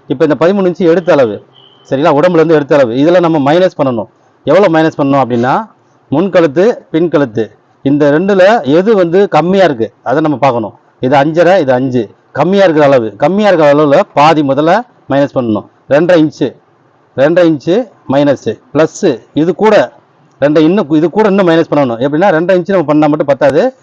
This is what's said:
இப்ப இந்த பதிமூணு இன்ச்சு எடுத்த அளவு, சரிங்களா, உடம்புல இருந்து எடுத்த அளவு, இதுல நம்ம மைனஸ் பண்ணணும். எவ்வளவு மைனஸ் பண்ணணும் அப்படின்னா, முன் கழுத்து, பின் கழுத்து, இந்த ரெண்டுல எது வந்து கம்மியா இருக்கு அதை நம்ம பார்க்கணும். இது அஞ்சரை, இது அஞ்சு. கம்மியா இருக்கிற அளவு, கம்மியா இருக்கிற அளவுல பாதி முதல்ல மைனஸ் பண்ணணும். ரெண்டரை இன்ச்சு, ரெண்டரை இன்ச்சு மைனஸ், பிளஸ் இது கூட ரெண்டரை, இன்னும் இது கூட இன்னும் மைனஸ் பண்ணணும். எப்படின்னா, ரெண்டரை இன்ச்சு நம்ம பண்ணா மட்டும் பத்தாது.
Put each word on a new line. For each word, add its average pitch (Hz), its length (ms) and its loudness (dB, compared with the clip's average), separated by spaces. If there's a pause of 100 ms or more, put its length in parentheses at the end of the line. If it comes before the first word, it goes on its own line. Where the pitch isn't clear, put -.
இப்ப 135 160 -6
இந்த 147 140 0
பதிமூணு 185 300 0
இன்ச்சு 180 180 -4
எடுத்த 170 260 0
அளவு, 120 240 0 (500)
சரிங்களா, 147 280 -2
உடம்புல 175 260 2
இருந்து 160 180 2
எடுத்த 143 160 -2
அளவு, 131 200 2
இதுல 165 260 2
நம்ம 165 220 0
மைனஸ் 170 360 0
பண்ணணும். 113 300 -4 (380)
எவ்வளவு 170 260 2
மைனஸ் 160 260 0
பண்ணணும் 139 240 0
அப்படின்னா, 123 300 -2 (580)
முன் 165 200 -2
கழுத்து, 165 340 0 (260)
பின் 165 180 -2
கழுத்து, 127 360 -2 (400)
இந்த 143 260 0
ரெண்டுல 185 320 0 (280)
எது 185 240 2
வந்து 175 240 0 (100)
கம்மியா 180 360 0
இருக்கு 113 240 -2 (140)
அதை 131 200 -2
நம்ம 151 160 -2
பார்க்கணும். 113 360 -2 (280)
இது 127 140 0
அஞ்சரை, 160 440 2
இது 131 120 -2
அஞ்சு. 127 300 -2 (300)
கம்மியா 185 320 0
இருக்கிற 156 220 2
அளவு, 127 300 2
கம்மியா 190 320 0
இருக்கிற 160 220 2
அளவுல 143 280 2 (160)
பாதி 151 280 2
முதல்ல 147 300 0 (360)
மைனஸ் 139 280 -2
பண்ணணும். 113 300 -4 (240)
ரெண்டரை 165 280 2
இன்ச்சு, 151 300 -2 (680)
ரெண்டரை 165 300 2
இன்ச்சு 165 280 -2 (340)
மைனஸ், 139 420 -2 (200)
பிளஸ் - 320 -2 (320)
இது 160 200 0
கூட 208 200 2 (640)
ரெண்டரை, 151 240 2
இன்னும் 175 260 0
இது 156 200 0
கூட 220 180 0
இன்னும் 190 200 0
மைனஸ் 165 220 0
பண்ணணும். 127 300 -2
எப்படின்னா, 151 300 0
ரெண்டரை 175 260 0
இன்ச்சு 180 180 -2
நம்ம 160 140 -2
பண்ணா 151 200 2
மட்டும் 147 240 -2
பத்தாது. 139 280 0 (220)